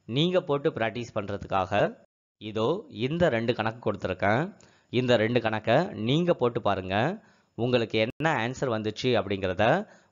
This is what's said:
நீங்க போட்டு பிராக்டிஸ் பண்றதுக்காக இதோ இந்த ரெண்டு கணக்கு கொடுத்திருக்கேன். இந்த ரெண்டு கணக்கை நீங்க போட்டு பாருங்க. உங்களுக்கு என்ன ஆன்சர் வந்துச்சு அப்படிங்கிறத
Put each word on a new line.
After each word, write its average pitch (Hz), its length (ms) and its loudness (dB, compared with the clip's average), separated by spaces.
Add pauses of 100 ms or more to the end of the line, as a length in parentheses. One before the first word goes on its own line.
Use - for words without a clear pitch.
நீங்க 170 360 0
போட்டு 151 300 0
பிராக்டிஸ் 113 440 -4
பண்றதுக்காக 101 840 -2 (420)
இதோ 110 500 -2
இந்த 151 400 0
ரெண்டு 117 260 0
கணக்கு 113 380 -2
கொடுத்திருக்கேன். 101 600 0 (360)
இந்த 123 260 4
ரெண்டு 113 240 2
கணக்கை 110 440 2
நீங்க 156 500 0
போட்டு 120 280 0
பாருங்க. 101 640 0 (300)
உங்களுக்கு 117 440 0
என்ன 120 500 0
ஆன்சர் 127 120 -8
வந்துச்சு 110 420 -2
அப்படிங்கிறத 101 840 2 (240)